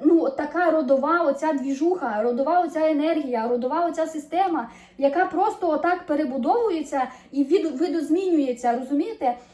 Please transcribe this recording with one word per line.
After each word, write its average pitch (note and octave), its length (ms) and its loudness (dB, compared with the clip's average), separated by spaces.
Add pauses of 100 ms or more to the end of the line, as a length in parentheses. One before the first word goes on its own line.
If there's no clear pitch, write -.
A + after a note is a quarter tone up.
ну, D#4 300 4
така E4 400 0
родова D4+ 520 2
оця D#4 300 0
двіжуха, C4+ 720 -2
родова C4+ 380 0
оця D#4+ 300 0
енергія, C#4+ 580 0
родова B3+ 380 0
оця D#4+ 200 -2
система, D#4+ 640 -2 (280)
яка C#4 280 2
просто F#4 420 -2
отак E4+ 380 0
перебудовується D4+ 960 0 (300)
і C#4 120 0
від-, D4+ 360 0
видозмінюється, D4 1000 0
розумієте? C#4+ 540 -2 (200)